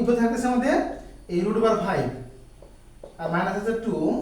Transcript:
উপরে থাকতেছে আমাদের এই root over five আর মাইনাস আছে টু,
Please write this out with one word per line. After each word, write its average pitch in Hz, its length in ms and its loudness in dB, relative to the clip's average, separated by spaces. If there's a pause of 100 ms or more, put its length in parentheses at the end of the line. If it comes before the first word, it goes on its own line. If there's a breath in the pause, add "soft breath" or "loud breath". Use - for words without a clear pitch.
উপরে 233 200 2
থাকতেছে 233 300 2
আমাদের 254 260 2 (560 loud breath)
এই 175 120 2
root 208 160 2
over 220 140 6 (120)
five 143 220 0 (1120)
আর 165 140 -4
মাইনাস 196 260 0
আছে 226 140 -2 (120)
টু, 196 100 0 (260)